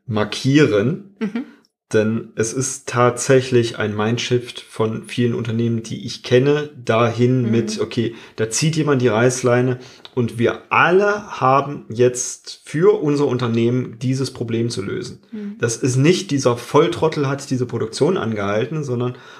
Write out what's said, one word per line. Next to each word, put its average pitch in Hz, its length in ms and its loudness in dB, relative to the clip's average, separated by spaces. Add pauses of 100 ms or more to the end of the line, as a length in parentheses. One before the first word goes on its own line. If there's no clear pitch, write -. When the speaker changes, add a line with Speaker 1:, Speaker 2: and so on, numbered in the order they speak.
Speaker 1:
markieren. 110 1120 2
Speaker 2:
Mhm. 226 240 -4 (500)
Speaker 1:
Denn 110 420 0
es 110 160 -2
ist - 340 -6
tatsächlich 123 920 2
ein 104 180 -4
Mindshift 120 640 -2
von - 460 -4
vielen 120 260 0
Unternehmen, 117 500 -2
die - 220 -10
ich - 180 -12
kenne, 143 540 2
dahin 120 680 2
Speaker 2:
Mhm. 113 60 0
Speaker 1:
mit, 107 300 0
okay, 110 340 -4 (220)
da 110 140 -2
zieht 156 260 -2
jemand 143 240 2
die 123 80 2
Reißleine 123 680 2 (360)
und 113 240 -2
wir - 320 -2
alle 190 720 2
haben 135 480 0
jetzt - 760 -2
für 185 360 2
unser 147 240 2
Unternehmen 120 760 0
dieses 131 300 -2
Problem 113 360 -4
zu 110 140 -6
lösen. - 400 -8 (100)
Speaker 2:
Mhm. 208 280 -10
Speaker 1:
Das 120 180 -2
ist 131 180 0
nicht 151 340 2
dieser 127 280 2
Volltrottel 156 680 0
hat 139 220 -6
diese 127 160 -2
Produktion 131 540 -2
angehalten, 110 680 -2
sondern, 123 320 -4 (240)